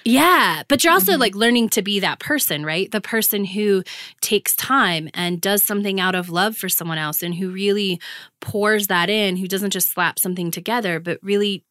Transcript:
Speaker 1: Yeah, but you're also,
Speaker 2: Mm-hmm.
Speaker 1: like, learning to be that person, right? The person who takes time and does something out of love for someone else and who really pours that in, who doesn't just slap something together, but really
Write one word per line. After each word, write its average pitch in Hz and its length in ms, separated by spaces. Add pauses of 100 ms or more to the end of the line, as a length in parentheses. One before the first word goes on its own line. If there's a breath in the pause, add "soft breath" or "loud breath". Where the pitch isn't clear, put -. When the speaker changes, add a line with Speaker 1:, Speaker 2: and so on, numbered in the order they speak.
Speaker 1:
Yeah, 247 640
but 277 160
you're - 100
also, 190 180
Speaker 2:
Mm-hmm. 311 100
Speaker 1:
like, 202 140
learning 233 340
to 214 140
be 202 160
that 175 200
person, - 460
right? 170 240
The 214 120
person 220 440
who 196 380 (380 loud breath)
takes - 340
time 180 580
and 175 260
does 202 220
something 202 380
out 185 160
of 180 160
love 202 260
for 185 120
someone 165 280
else 156 240
and 175 140
who 185 160
really 196 500 (400 loud breath)
pours 208 460
that 180 240
in, 202 260
who 185 100
doesn't 196 220
just 185 240
slap 170 240
something 180 320
together, 185 500
but 170 220
really 202 500